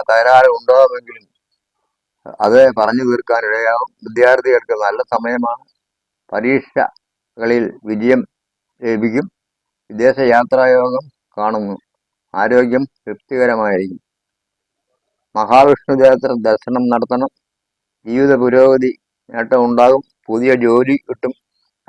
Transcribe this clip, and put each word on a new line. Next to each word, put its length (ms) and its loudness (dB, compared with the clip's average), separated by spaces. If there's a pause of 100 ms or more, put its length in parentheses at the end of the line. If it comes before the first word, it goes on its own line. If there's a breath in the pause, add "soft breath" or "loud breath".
തകരാറ് 360 4
ഉണ്ടാകുമെങ്കിലും 840 0 (1120)
അത് 340 4
പറഞ്ഞു 280 -2
തീർക്കാനിടയാവും. 880 -4 (140)
വിദ്യാർത്ഥികൾക്ക് 720 0
നല്ല 300 -4
സമയമാണ്. 600 -6 (680)
പരീക്ഷകളിൽ 1500 -6
വിജയം 380 -2 (600)
ലഭിക്കും. 500 -4 (580)
വിദേശ 300 -2
യാത്രായോഗം 880 0 (320)
കാണുന്നു. 400 -6 (580)
ആരോഗ്യം 500 0
തൃപ്തികരമായിരിക്കും. 1120 -6 (1400)
മഹാവിഷ്ണു 600 2
ക്ഷേത്ര 360 2 (100)
ദർശനം 480 -2
നടത്തണം. 400 -4 (760)
ജീവിത 300 0
പുരോഗതി 560 2 (380)
നേട്ടം 360 -2
ഉണ്ടാകും. 360 2 (240)
പുതിയ 300 0
ജോലി 400 0
കിട്ടും. 380 -8 (560)